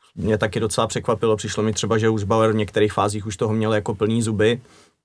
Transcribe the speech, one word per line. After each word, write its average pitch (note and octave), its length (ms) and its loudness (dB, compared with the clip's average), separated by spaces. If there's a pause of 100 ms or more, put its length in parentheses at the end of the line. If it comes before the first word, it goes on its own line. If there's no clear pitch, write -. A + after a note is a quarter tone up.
(160)
mě G#2+ 220 0
taky A2 220 -2
docela A2+ 280 0
překvapilo. A2+ 480 0
Přišlo G#2 280 -4
mi A2 100 0
třeba, A2 240 -2
že A2+ 120 2
už A2 140 0
Bauer A2 280 2
v G#2+ 40 0
některých G#2 380 0
fázích G#2 340 -2
už G#2 100 -10
toho A2 160 0
měl A2 200 0
jako G#2+ 220 -2
plný A2+ 260 0
zuby. A2 400 2 (440)